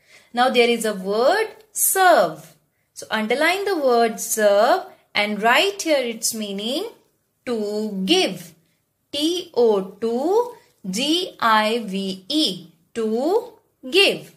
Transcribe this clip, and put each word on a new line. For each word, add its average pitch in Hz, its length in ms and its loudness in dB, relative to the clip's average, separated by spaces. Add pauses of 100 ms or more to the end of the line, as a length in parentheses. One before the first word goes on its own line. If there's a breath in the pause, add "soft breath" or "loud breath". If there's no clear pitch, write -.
(340 soft breath)
Now 247 160 2
there 233 180 4
is 233 160 0
a 214 80 -2
word 233 560 0 (240)
serve. 254 840 2 (380)
So - 180 -18
underline 277 540 0
the 392 140 -2
word 233 420 2
serve 214 640 2 (320 loud breath)
and 208 280 -2
write 311 380 2
here 285 240 0
its 233 300 -6
meaning, 220 540 -8 (580)
to 214 580 -4
give. 277 500 0 (560)
T 339 440 -4
O 220 260 4 (200)
two 311 540 -2 (360 loud breath)
G 302 500 -2
I 220 460 2
V 190 420 -6
E. 254 380 -2 (280)
To 240 580 -2 (380)
give. 254 460 0